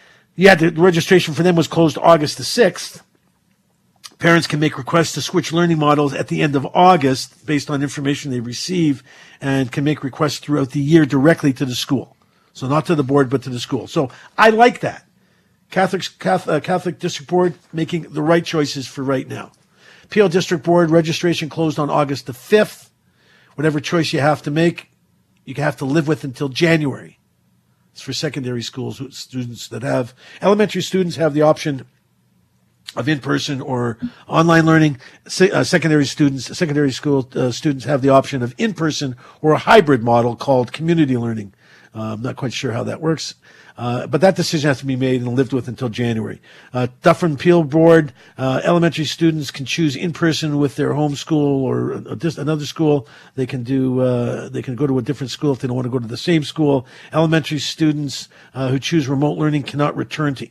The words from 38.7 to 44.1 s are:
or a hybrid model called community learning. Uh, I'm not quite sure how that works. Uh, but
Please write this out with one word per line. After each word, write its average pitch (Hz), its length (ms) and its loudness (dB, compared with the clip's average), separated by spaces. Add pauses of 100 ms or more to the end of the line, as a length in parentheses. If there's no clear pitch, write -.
or 156 100 4
a 139 60 4
hybrid 147 440 4
model 117 340 2
called 127 360 0
community 156 460 0
learning. 113 340 -6 (420)
Uh, 110 200 -8
I'm 110 80 -10
not 127 140 -8
quite 127 180 -6
sure 120 180 -6
how 117 120 -6
that 110 180 -8
works. 160 320 -4 (440)
Uh, 123 280 -6
but 135 140 -2